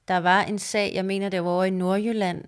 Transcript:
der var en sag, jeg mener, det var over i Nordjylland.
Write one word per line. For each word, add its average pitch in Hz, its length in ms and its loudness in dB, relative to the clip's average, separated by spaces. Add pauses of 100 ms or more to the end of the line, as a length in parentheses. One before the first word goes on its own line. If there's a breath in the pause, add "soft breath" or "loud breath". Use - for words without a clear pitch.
der 185 80 2
var 180 260 4
en 202 160 -4
sag, 202 360 -2
jeg 185 100 -2
mener, 196 240 -2
det 185 160 -2
var 175 60 -2
over 180 140 2
i 190 60 2
Nordjylland. 190 760 0